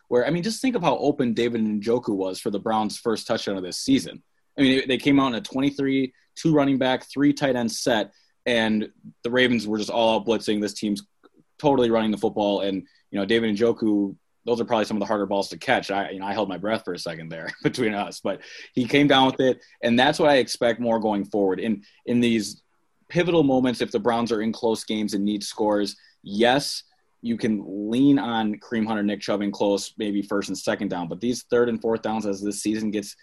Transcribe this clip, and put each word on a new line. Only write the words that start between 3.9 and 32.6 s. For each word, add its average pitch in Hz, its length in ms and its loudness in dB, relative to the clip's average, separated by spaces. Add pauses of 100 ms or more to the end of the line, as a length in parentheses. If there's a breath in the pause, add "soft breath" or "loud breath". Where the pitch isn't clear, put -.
I 143 40 2
mean, 131 180 4
they, 127 60 -2
they 131 120 0
came 139 220 4
out 135 80 4
in 120 80 -2
a 104 60 -4
twenty-three, 135 720 -2 (220)
two 160 180 2
running 139 240 4
back, 127 260 0
three 143 300 2
tight 139 220 0
end 120 160 0
set, 110 400 -2 (340)
and 110 440 0 (340)
the 120 80 -4
Ravens 123 360 2
were 107 100 -2
just 104 120 -4
all 113 260 2
out 101 100 -2
blitzing. 107 360 0
This 101 120 -2
team's 104 300 -4 (560)
totally 123 300 4
running 110 220 2
the 101 60 -2
football, 101 440 0
and, 95 240 -4 (260 soft breath)
you 101 80 -6
know, 98 60 -2
David 113 300 2
Njoku, 107 600 0 (300)
those 117 140 0
are 113 60 -2
probably 107 200 0
some 107 120 -4
of - 20 -2
the 98 60 -2
harder 101 200 0
balls 98 240 -2
to 85 80 -12
catch. 104 340 -2
I, 98 180 -2
you 92 100 -10
know, 95 60 -8
I 101 80 -4
held 101 160 -2
my 90 80 -8
breath 107 260 -4
for 90 100 -8
a 87 60 -10
second 82 300 -10
there 82 280 -12
<laughs> - 60 -8
between 117 300 -2
us, 98 260 -6
but 98 220 -6 (320 loud breath)
he 127 120 0
came 143 220 4
down 135 200 6
with 127 120 0
it, 127 220 2 (200 soft breath)
and 117 160 2
that's 139 220 4
what 156 100 4
I 143 80 6
expect 117 420 0
more 117 200 0
going 107 240 0
forward. 95 360 0
In, 104 240 -2 (220 soft breath)
in 120 140 0
these 113 420 0 (480)
pivotal 170 340 2
moments, 131 360 2
if 120 120 -2
the 117 80 0
Browns 117 320 0
are 107 100 0
in 113 100 -2
close 110 320 -2
games 107 300 -4
and 98 100 -2
need 104 200 -2
scores, 104 520 -2 (280 soft breath)
yes, 117 600 0 (380)
you 117 160 -4
can 107 260 -2 (260)
lean 139 300 6
on 113 360 -2
Kareem 110 300 -4
Hunt 110 140 -2
or 101 40 0
Nick 101 180 0
Chubb 104 200 -2
in 101 100 -2
close, 101 460 0
maybe 101 240 -2
first 98 280 -4
and 95 80 -6
second 107 320 -4
down, 87 180 -6
but 90 140 -10
these 117 220 -4
third 120 260 2
and 113 120 -2
fourth 113 200 -2
downs 110 240 -2
as 101 160 -4
this 104 200 -6